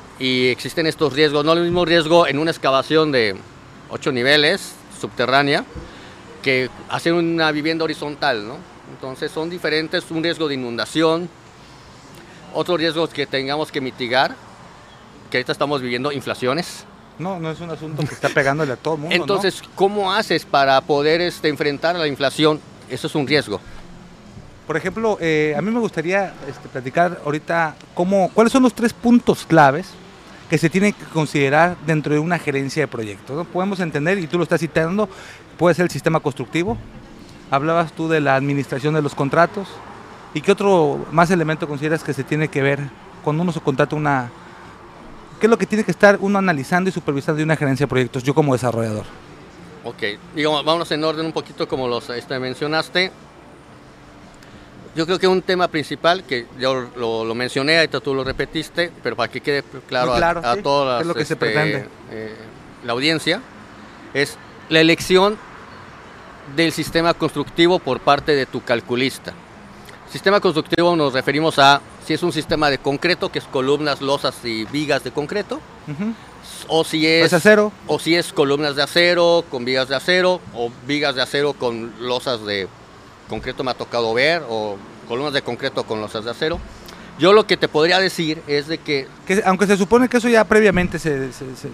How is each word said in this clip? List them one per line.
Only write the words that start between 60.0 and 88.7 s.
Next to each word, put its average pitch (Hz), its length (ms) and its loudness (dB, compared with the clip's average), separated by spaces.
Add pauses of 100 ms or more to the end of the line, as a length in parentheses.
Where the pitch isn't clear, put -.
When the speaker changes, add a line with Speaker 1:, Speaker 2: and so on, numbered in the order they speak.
Speaker 2:
Muy 120 80 2
claro, 170 260 2
Speaker 1:
a, 120 80 2
a - 20 2
Speaker 2:
sí, - 80 -2
Speaker 1:
todas 139 380 2
Speaker 2:
es 165 60 -2
lo 170 80 -2
que 117 100 -2
se - 80 -6
Speaker 1:
este, 147 40 -2
Speaker 2:
pretende. 104 520 0 (220)
Speaker 1:
eh, 110 240 -12 (500)
la 120 80 -2
audiencia, 156 480 0 (720)
es 139 240 -2 (320)
la 160 120 4
elección 185 580 4 (1160)
del 156 180 2
sistema 165 420 0
constructivo 170 640 2
por 127 220 -4
parte 143 360 2
de 131 80 0
tu - 180 -6
calculista. 120 720 -2 (800)
Sistema 202 300 2
constructivo 175 540 2
nos 143 200 2
referimos 143 440 0
a 139 220 8 (260)
si 160 80 0
es 147 80 -2
un 165 100 0
sistema 151 380 0
de 131 80 0
concreto, 170 520 -2
que - 80 -8
es 131 60 -6
columnas, 143 560 -2
losas 139 340 -2 (100)
y 110 200 -4
vigas 139 400 -2
de 127 80 -8
concreto, 196 480 -6 (260)
Speaker 2:
Ujú. 175 260 -4 (560)
Speaker 1:
o 160 160 2
si 160 180 -2
Speaker 2:
Pues 160 240 6
Speaker 1:
es 160 60 2
Speaker 2:
acero. 208 400 6 (140)
Speaker 1:
o 151 120 0
si 160 180 0
es 170 160 -2
columnas 143 440 2
de 147 60 0
acero 170 680 4
con 123 140 -6
vigas 131 240 0
de 139 80 -2
acero, 180 440 2 (140)
o 120 160 -4 (160)
vigas 143 280 0
de 131 80 -2
acero 143 300 0
con 117 480 -4
losas 123 440 -4
de 101 220 -4 (600)
concreto, 117 340 -8
me - 80 -2
ha 120 40 -4
tocado 117 400 -4
ver, 156 340 2
o 107 280 -4 (320)
columnas 135 240 -4
de 139 100 0
concreto 123 420 -6
con 110 160 -4
losas 107 240 -8
de 117 80 -6
acero. 160 260 -4 (600)
Yo 170 140 6
lo 208 140 6
que 180 100 0
te 156 120 0
podría 170 320 2
decir 165 480 -2
es 147 200 -2
de 160 100 -6